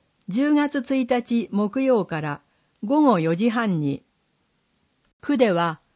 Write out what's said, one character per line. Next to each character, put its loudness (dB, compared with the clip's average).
十 0
月 0
一 -2
日 -2
木 -2
曜 2
か -8
ら -8
午 2
後 4
四 0
時 0
半 -2
に。 -4
区 -2
で 4
は、 -2